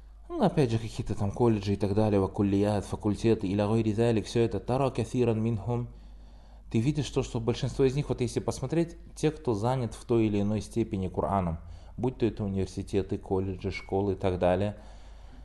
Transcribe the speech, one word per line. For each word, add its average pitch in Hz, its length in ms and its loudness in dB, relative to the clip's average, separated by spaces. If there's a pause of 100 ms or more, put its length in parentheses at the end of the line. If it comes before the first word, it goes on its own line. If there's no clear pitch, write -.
(280)
Ну, 349 140 -2
опять 143 300 4
же, 113 80 2
какие-то 110 340 -6
там 101 160 -2
колледжи 104 440 2
и - 20 2
так 98 180 0
далее, 104 240 4
«ва 95 80 4
куллият», 101 600 2
факультеты, 104 600 0
«иля 101 220 2
гайри 110 240 2
залик», 113 340 2
всё - 140 0
это. 113 180 2
«Тара 131 320 0
кафиран 117 500 2
минхум». 117 460 -2 (880)
Ты 117 80 4
видишь 147 300 2
то, 135 120 0
что - 160 -4
большинство 120 460 0
из 131 100 4
них, 143 140 -2
вот 123 120 -2
если 120 200 0
посмотреть, 156 560 -2 (180)
те, 156 160 0
кто 135 240 -2
занят 117 400 0
в - 100 -14
той 117 220 4
или 104 140 2
иной 101 200 2
степени 101 460 -2
Кораном, 87 520 0 (380)
будь 127 220 -2
то 117 80 2
это 110 160 -2
университеты, 95 720 -2
колледжи, 95 540 -2
школы 98 440 -2
и - 20 -2
так 90 240 0
далее, 92 360 2 (680)